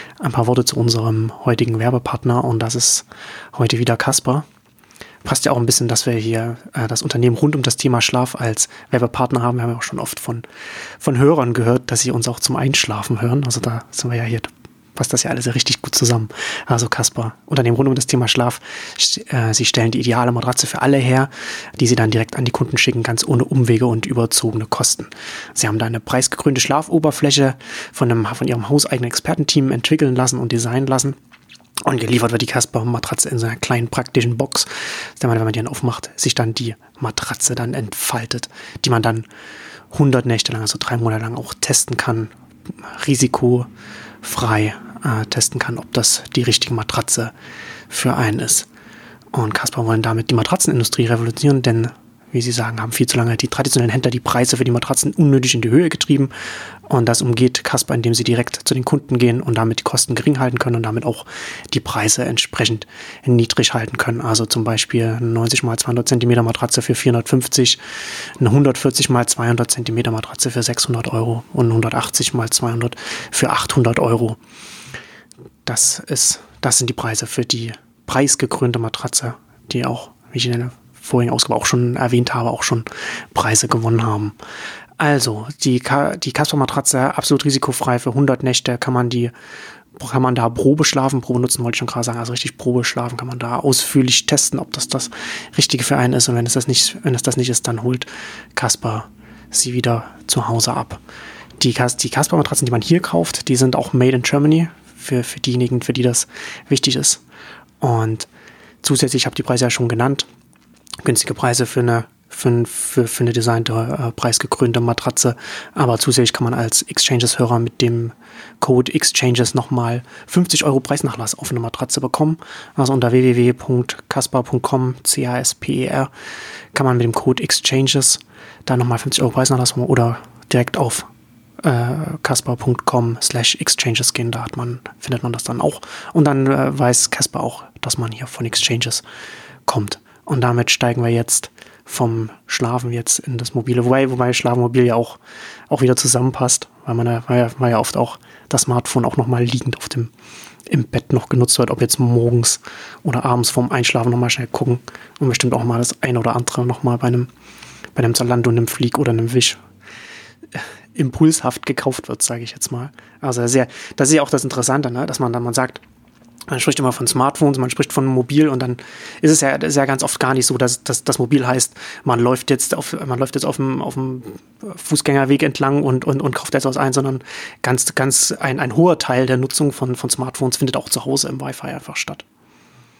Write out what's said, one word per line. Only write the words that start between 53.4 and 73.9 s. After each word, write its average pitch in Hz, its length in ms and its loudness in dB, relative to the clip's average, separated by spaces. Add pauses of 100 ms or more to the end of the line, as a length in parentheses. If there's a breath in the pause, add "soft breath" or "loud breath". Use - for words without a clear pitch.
traditionellen 123 440 2
Händler 127 180 2
die 123 100 -2
Preise 123 360 2
für 123 80 2
die 123 80 2
Matratzen 123 400 0
unnötig 135 420 4
in 120 60 0
die 113 100 2
Höhe 160 180 6
getrieben. 135 420 2 (560 loud breath)
Und 117 220 2
das 117 140 4
umgeht 123 420 2
Casper, - 300 0
indem 117 180 2
sie 117 120 0
direkt 120 440 0
zu 139 60 2
den 127 100 -2
Kunden 139 340 0
gehen 120 220 4
und 120 160 0
damit 113 220 0
die - 60 -4
Kosten - 300 -2
gering 143 240 2
halten 123 200 0
können 120 180 0
und 113 60 -2
damit 110 240 -2
auch 151 180 -4 (480 loud breath)
die - 80 0
Preise 110 440 -2
entsprechend 113 640 -2 (380 loud breath)
niedrig 117 480 4
halten 110 240 -4
können. 120 240 -2
Also 117 240 0
zum 110 200 -2
Beispiel 113 520 0
eine 117 100 -2
neunzig 113 360 0
mal 113 160 -2
zweihundert 120 300 0
Zentimeter 120 340 4
Matratze 117 400 0
für 123 120 0
vierhundertfünfzig, 123 840 2 (600 loud breath)
eine 117 120 4
hundertvierzig 131 580 4
mal 120 180 4
zweihundert 117 440 0
Zentimeter 117 400 -2
Matratze 113 400 -4
für 120 120 -2
sechshundert 117 460 -2
Euro 117 340 0 (120)
und 127 120 4
eine 113 80 4
hundertachtzig - 600 0
mal 120 160 -2
zweihundert 117 460 -2 (340 loud breath)
für - 180 2
achthundert - 500 2